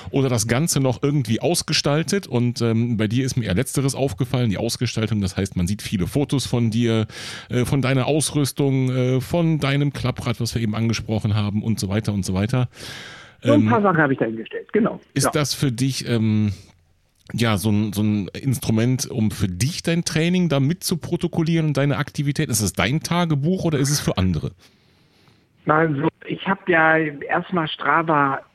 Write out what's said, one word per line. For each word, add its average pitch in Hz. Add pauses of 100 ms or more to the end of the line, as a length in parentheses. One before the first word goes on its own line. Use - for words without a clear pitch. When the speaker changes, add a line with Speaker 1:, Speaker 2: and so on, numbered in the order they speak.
(120)
Speaker 1:
Oder 135
das 117
Ganze 143
noch 131
irgendwie 135
ausgestaltet. 160
Und, 120
ähm, 117
bei 110
dir 127
ist 120
mir 110
eher 95
Letzteres 135
aufgefallen, 127
die 90
Ausgestaltung. 113
Das 92
heißt, 98
man 87
sieht 104
viele 87
Fotos 139
von 120
dir, 113 (420)
äh, 123
von 139
deiner 127
Ausrüstung, 139
äh, 127
von 165
deinem 143
Klapprad, -
was 117
wir 117
eben 107
angesprochen 110
haben 104
und 110
so 95
weiter 104
und 98
so 95
weiter. 120 (720)
Speaker 2:
So 117
ein 302
Speaker 1:
Ähm, -
Speaker 2:
paar 226
Sachen 185
habe 143
ich -
da 123
hingestellt, -
genau. - (140)
Speaker 1:
ist 139
Speaker 2:
Ja. 120
Speaker 1:
das 147
für 143
dich, 127
ähm, 110 (800)
ja, 110
so 107
ein, 104
so 101
ein 104
Instrument, 120
um 110
für -
dich 101
dein 170
Training 175
da 139
mit 143
zu 175
protokollieren 165
und 143
deine 143
Aktivität? 143
Ist 107
es 95
dein 135
Tagebuch 170
oder 165
ist 143
es 143
für -
andere? 90 (1120)
Speaker 2:
Nein, 156
so, - (200)
ich 165
hab 190
ja 160
erstmal 156
Strava, 143 (160)